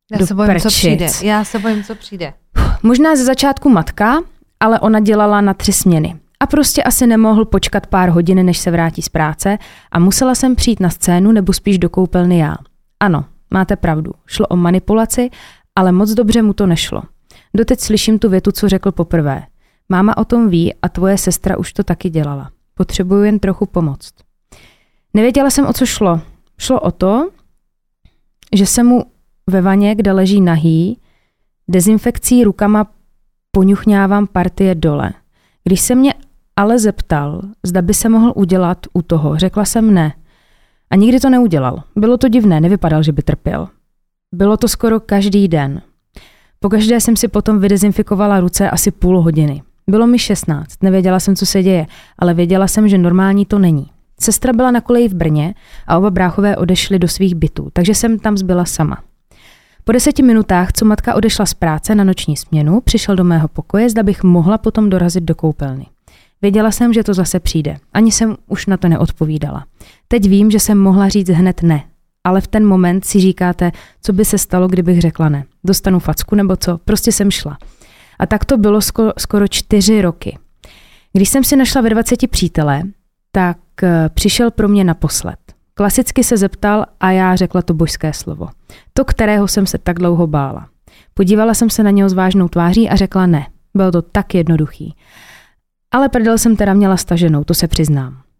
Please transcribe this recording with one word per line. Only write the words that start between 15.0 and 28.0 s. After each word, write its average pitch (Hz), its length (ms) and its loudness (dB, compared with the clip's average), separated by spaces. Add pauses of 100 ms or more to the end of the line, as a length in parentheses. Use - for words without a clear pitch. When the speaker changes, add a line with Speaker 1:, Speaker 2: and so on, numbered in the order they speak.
Speaker 2:
ale 185 160 2
moc 202 180 2
dobře 226 320 2
mu 208 100 2
to 202 140 -2
nešlo. 165 360 -2 (520)
Doteď - 260 0
slyším 214 380 0
tu 220 100 0
větu, 185 240 0
co - 160 -2
řekl 190 240 0
poprvé. 160 500 -4 (460)
"Máma 180 280 0
o 220 80 -2
tom 233 240 0
ví 170 340 0
a 175 60 -2
tvoje 190 300 0
sestra - 380 -4
už - 160 -8
to 202 120 -4
taky 175 260 -4
dělala. 143 400 -6 (240)
Potřebuju 185 480 -2
jen 214 160 2
trochu 196 280 -4
pomoct." 151 480 -6 (1000)
Nevěděla 254 360 2
jsem, 285 160 0
o - 60 0
co 254 140 -2
šlo. 170 340 0 (380)
Šlo - 220 -2
o 175 100 -2
to, 220 400 -2 (1200)